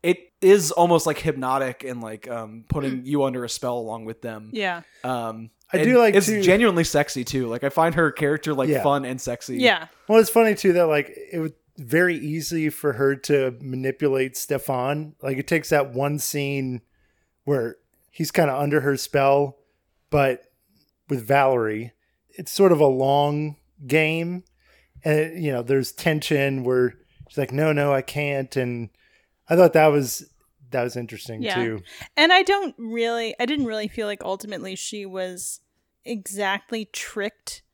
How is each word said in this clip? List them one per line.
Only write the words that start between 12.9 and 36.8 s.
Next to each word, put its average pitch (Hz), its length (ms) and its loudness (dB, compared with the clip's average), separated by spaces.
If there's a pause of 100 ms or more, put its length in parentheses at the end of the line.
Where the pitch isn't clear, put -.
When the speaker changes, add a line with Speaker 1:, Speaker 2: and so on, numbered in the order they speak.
Speaker 4:
her 139 240 2
to 131 440 0
manipulate 135 760 -2
Stefan. 143 880 -4
Like, 131 160 -4
it 143 100 -8
takes 160 220 -2
that 139 220 2
one 143 280 -2
scene 139 640 -4 (640)
where 127 340 -2 (340)
he's - 180 -4
kinda 147 260 2
under 143 260 2
her 139 140 0
spell, 139 600 2 (540)
but 139 340 2 (640)
with 120 180 -4
Valerie, 120 640 2 (440)
it's - 160 -12
sort 196 180 4
of 160 100 4
a 151 60 6
long 143 680 2 (320)
game. 165 560 0 (600)
And, 160 380 0
you 151 80 -2
know, 120 120 -4
there's 135 280 0
tension 139 720 -2
where 123 320 2 (340)
she's - 100 -8
like, 131 140 -4
"No, 151 200 0
no, 143 200 2
I 135 100 0
can't." 143 520 -6
And 120 360 -4 (580)
I 170 80 4
thought 175 160 8
that 156 160 8
was, 143 420 0 (400)
that 123 140 -2
was 123 120 -6
interesting 113 460 -12
Speaker 3:
Yeah. 196 140 -4
Speaker 4:
too. 110 240 -4 (360)
Speaker 3:
And 330 160 4
I 381 120 6
don't 392 340 0
really, 233 600 -4
I 240 60 0
didn't 285 200 -2
really 214 220 -6
feel 214 180 -6
like 208 160 -8
ultimately 190 540 -8
she 202 300 -10
was 185 540 -10 (440)
exactly 208 840 -6